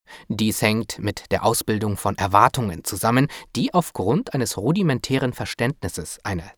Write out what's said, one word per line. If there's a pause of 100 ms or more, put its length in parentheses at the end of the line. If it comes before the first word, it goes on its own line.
(280)
Dies
hängt
mit
der
Ausbildung
von
Erwartungen
zusammen, (280)
die
aufgrund
eines
rudimentären
Verständnisses
einer